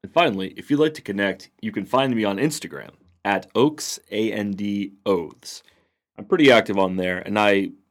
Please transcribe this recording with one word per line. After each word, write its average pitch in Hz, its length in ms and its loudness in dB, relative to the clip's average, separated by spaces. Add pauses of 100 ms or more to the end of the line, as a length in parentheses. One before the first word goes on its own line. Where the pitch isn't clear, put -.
And - 80 -16
finally, 101 460 0
if - 120 -18
you'd 143 100 2
like 156 160 2
to - 60 -16
connect, 98 500 -4 (100)
you 110 100 -8
can 104 140 -6
find 131 300 0
me 110 80 0
on 98 140 -2
Instagram 85 540 -6 (320)
at 98 300 -2
Oaks 147 460 -2 (120)
A 107 200 -2
N 104 200 -4
D 101 420 -4 (120)
Oaths. - 560 -4 (560)
I'm 104 80 -16
pretty 151 260 6
active 107 260 4
on 92 200 0
there, 90 220 -4
and - 180 -4
I 98 340 4 (200)